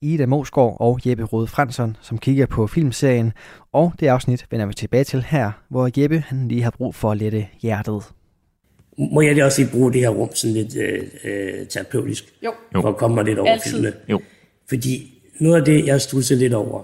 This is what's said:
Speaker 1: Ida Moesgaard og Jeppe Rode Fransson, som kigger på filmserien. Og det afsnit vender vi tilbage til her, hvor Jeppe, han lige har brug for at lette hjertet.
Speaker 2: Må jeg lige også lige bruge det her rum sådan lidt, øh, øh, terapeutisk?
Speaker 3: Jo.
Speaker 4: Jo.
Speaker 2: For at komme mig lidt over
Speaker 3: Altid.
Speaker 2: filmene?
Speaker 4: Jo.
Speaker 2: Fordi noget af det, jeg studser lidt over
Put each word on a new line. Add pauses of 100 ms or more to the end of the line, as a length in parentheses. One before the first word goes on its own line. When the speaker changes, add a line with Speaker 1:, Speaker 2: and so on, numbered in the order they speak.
Speaker 1:
Ida
Moesgaard
og
Jeppe
Rode
Fransson,
som
kigger
på
filmserien. (400)
Og
det
afsnit
vender
vi
tilbage
til
her, (180)
hvor
Jeppe,
han
lige
har
brug
for
at
lette (160)
hjertet. (960)
Speaker 2:
Må
jeg
lige
også
lige
bruge
det
her
rum
sådan
lidt,
øh, (220)
øh,
terapeutisk? (200)
Speaker 3:
Jo. (220)
Speaker 4:
Jo.
Speaker 2:
For
at
komme
mig
lidt
over
Speaker 3:
Altid.
Speaker 2:
filmene? (160)
Speaker 4:
Jo. (480)
Speaker 2:
Fordi (260)
noget
af
det,
jeg
studser
lidt
over